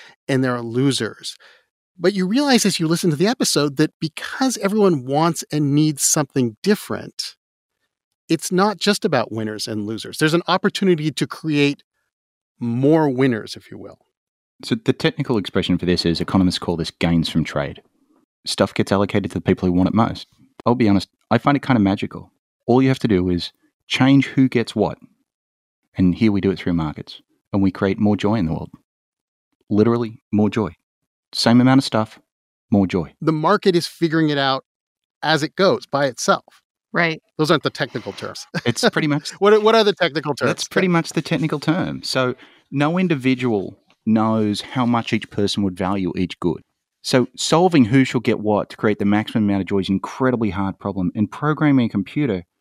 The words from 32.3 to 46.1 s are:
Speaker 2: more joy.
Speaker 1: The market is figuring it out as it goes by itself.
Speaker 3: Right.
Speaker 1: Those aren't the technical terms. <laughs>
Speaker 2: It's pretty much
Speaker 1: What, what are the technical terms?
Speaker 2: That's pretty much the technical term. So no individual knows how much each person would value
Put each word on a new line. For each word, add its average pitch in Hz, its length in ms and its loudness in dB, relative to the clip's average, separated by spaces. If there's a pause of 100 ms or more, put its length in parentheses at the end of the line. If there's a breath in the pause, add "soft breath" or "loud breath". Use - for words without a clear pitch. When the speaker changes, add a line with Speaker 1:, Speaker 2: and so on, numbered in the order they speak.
Speaker 2:
more 98 160 2
joy. 87 340 -4
Speaker 1:
The 156 120 0
market 175 420 0
is 170 140 -2
figuring 160 400 0
it 147 100 -2
out 135 260 -2 (600)
as 151 180 2
it - 140 -6
goes 170 300 2
by 143 200 -2
itself. - 560 -4 (300)
Speaker 3:
Right. 165 280 -2 (160)
Speaker 1:
Those 156 140 2
aren't 156 140 2
the 135 60 -4
technical 120 420 -8
terms. - 420 -14
<laughs> - 100 -8
Speaker 2:
It's 123 260 0
pretty 160 180 0
much 147 220 -4 (100)
Speaker 1:
What, 208 240 6
what 220 100 4
are 226 80 6
the 202 120 2
technical 156 400 -2
terms? 127 140 0
Speaker 2:
That's - 200 -4
pretty 190 200 0
much 170 260 0
the 160 80 0
technical 160 360 -2
term. 151 460 -4
So 127 320 -2 (340 soft breath)
no 147 260 0
individual 127 800 0 (300)
knows 110 540 2
how 123 260 -4
much 117 260 0
each 110 180 -2
person 101 340 -2
would 92 120 -2
value 95 400 -2